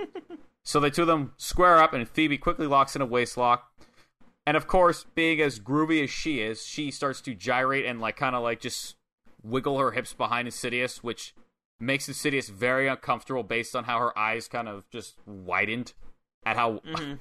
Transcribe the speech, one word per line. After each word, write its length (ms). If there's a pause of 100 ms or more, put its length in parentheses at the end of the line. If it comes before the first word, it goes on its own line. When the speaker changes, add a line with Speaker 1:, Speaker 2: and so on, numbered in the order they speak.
Speaker 1:
<laughs> 60 (580)
So 160
the 100
two 120
of 40
them 300
square 400
up, 160
and 160
Phoebe 280
quickly 300
locks 260
in 80
a 40
waist 320
lock. 340 (720)
And 120
of 100
course, 380 (100)
being 240
as 220
groovy 420
as 60
she 320
is, 240
she 260
starts 300
to 120
gyrate 520
and, 160
like, 160
kinda, 240
like, 180
just 380 (440)
wiggle 380
her 120
hips 200
behind 340
Insidious, 560
which 320 (460)
makes 300
Insidious 400
very 400
uncomfortable 540
based 340
on 80
how 140
her 200
eyes 300
kind 180
of 220
just 260 (100)
widened 680 (520)
at 120
how 220
Speaker 2:
Mm-hmm. 420